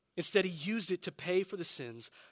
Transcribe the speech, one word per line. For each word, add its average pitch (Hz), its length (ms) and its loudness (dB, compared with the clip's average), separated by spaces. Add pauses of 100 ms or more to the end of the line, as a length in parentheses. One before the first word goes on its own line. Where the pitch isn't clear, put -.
(160)
Instead, 185 300 4
he 185 60 -2
used 180 400 -2
it 180 100 -2
to 175 100 -4
pay 180 300 0
for 196 160 -4
the 175 60 -4
sins 117 480 -2 (200)